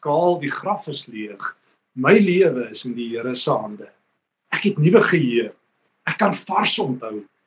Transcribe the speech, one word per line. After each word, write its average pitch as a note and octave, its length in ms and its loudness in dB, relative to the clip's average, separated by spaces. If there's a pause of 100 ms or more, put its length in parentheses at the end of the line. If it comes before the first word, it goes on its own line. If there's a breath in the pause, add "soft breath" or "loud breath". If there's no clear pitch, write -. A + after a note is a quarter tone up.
kaal, E3 400 0
die C#3+ 80 -6
graf F#3 400 -6
is - 160 -8
leeg. G#2+ 460 -12 (420)
My C#3+ 240 4
lewe F3 560 2
is - 140 -10
in A#2 100 -8
die A#2 160 -6
Here A#2+ 240 -6
se C#3+ 160 0
hande. G#2 380 -8 (600)
Ek - 140 -4
het G3+ 160 2
nuwe F#3 240 8
geheue. A#2 460 0 (580)
Ek - 80 -6
kan G3+ 160 0
vars - 480 -2
onthou. A#2 400 -6 (260)